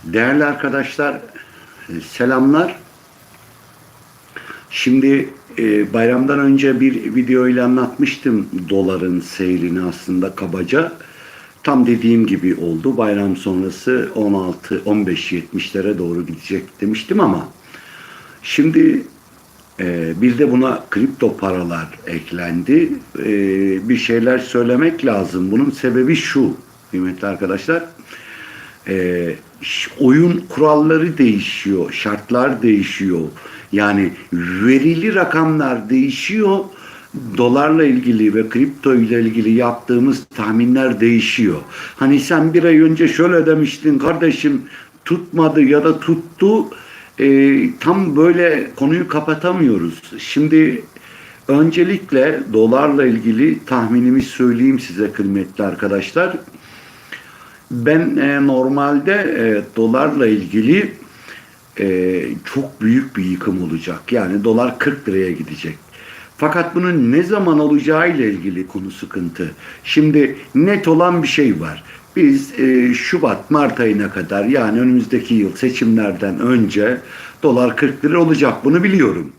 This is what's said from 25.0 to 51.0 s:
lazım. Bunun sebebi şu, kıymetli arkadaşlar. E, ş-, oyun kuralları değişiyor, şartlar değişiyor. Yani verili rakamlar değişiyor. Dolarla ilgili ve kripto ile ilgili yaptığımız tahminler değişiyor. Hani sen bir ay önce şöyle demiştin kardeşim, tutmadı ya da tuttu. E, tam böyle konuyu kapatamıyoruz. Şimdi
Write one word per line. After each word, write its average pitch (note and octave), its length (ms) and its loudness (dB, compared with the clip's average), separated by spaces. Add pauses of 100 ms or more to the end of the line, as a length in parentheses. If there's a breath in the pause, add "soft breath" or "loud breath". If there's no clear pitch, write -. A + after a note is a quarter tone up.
lazım. F#2 460 -2
Bunun C3+ 200 2
sebebi B2+ 460 0
şu, - 400 0 (340)
kıymetli F#2 360 -4
arkadaşlar. G2 580 -4 (1040 loud breath)
E, F2+ 460 -2 (260)
ş-, - 300 -10 (100)
oyun D#3+ 480 4
kuralları D#3 680 2
değişiyor, G2 760 0
şartlar A#2+ 680 -4
değişiyor. G2 580 0 (520 loud breath)
Yani G2+ 400 0 (200 loud breath)
verili C3 840 0
rakamlar D#3 760 0
değişiyor. F#3+ 680 0 (800 loud breath)
Dolarla C#3+ 480 2
ilgili A#2+ 500 2
ve A2 140 0
kripto C#3 460 0
ile A#2 260 2
ilgili A2+ 300 0
yaptığımız A#2+ 760 0 (100)
tahminler A#2+ 640 0
değişiyor. A2+ 560 2 (400 loud breath)
Hani C3+ 240 4
sen D#3+ 340 0
bir E3 100 4
ay D#3+ 160 6
önce D#3+ 280 4
şöyle E3 380 2
demiştin D#3 520 2
kardeşim, D3 640 0 (420 loud breath)
tutmadı D#3+ 580 0
ya D3 220 4
da D#3 160 2
tuttu. G3 640 0 (540 loud breath)
E, C#3 480 4 (120)
tam F3 360 0
böyle E3+ 600 2
konuyu D#3+ 320 0
kapatamıyoruz. D3+ 920 -2 (160)
Şimdi D#3 640 2 (640 loud breath)